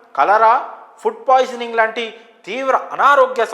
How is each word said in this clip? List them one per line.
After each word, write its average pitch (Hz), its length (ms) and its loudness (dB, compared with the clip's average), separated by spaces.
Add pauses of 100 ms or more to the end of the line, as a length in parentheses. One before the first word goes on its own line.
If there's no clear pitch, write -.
(180)
కలరా, 220 360 4 (480)
ఫుడ్ 220 260 -6
పాయిజనింగ్ 240 520 0
లాంటి 226 260 -2 (420)
తీవ్ర 262 260 -2 (220)
అనారోగ్య 254 580 2